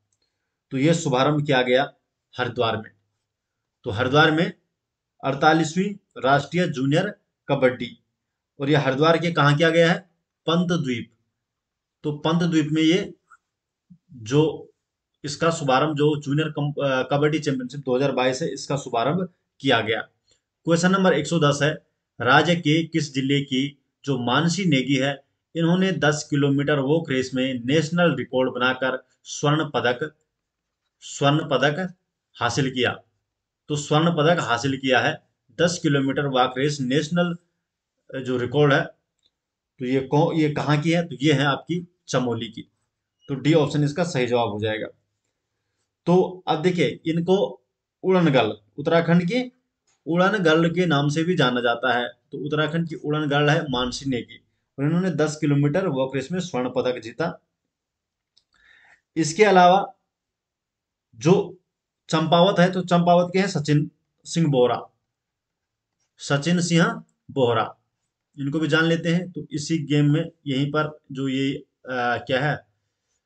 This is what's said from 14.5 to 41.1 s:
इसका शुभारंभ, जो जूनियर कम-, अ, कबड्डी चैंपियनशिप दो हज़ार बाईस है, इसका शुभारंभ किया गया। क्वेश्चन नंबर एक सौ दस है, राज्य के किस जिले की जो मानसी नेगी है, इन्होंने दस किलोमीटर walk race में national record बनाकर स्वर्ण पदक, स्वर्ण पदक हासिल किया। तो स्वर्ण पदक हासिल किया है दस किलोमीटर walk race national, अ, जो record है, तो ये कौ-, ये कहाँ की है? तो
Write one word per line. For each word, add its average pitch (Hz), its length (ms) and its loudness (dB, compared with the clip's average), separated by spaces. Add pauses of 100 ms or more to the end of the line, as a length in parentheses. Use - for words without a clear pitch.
इसका 165 260 -2
शुभारंभ, 156 460 0
जो 147 240 2
जूनियर 147 280 -2
कम-, 143 360 -4
अ, 131 280 -2
कबड्डी 151 260 0
चैंपियनशिप 135 420 -6
दो 123 160 -2
हज़ार 135 160 0
बाईस 127 300 0
है, 165 100 -6
इसका - 240 -6
शुभारंभ 135 520 -2 (320)
किया 127 200 2
गया। 110 200 -4 (640)
क्वेश्चन 170 260 2
नंबर 190 220 4
एक 147 140 -2
सौ 170 120 -2
दस 143 240 2
है, - 300 -4 (280)
राज्य 151 360 4
के 160 300 0
किस 151 280 -4
जिले 135 260 0
की 143 420 -4 (220)
जो 139 140 -2
मानसी 156 460 0
नेगी 135 320 2
है, 139 280 -4 (320)
इन्होंने 180 360 2
दस 147 380 0
किलोमीटर 143 480 0
walk 143 320 0
race 131 240 -2
में 127 300 -4
national 160 520 2
record 127 340 -2
बनाकर 127 540 -2 (200)
स्वर्ण 151 400 0
पदक, 123 500 -2 (840)
स्वर्ण 147 480 0
पदक 147 460 0 (460)
हासिल 120 300 -2
किया। 117 320 -4 (640)
तो 151 80 -4
स्वर्ण 156 340 2
पदक 165 300 2
हासिल 123 360 -2
किया 127 240 2
है 143 280 -4 (320)
दस 170 220 2
किलोमीटर 139 440 0
walk 127 320 0
race 147 220 -2
national, 160 560 -2 (800)
अ, 135 40 -8
जो 127 180 -4
record 135 360 2
है, 165 120 2 (920)
तो 131 60 -10
ये 131 160 0
कौ-, 160 380 0
ये 151 120 2
कहाँ 143 320 -2
की 165 100 0
है? 170 160 -2
तो 135 140 -14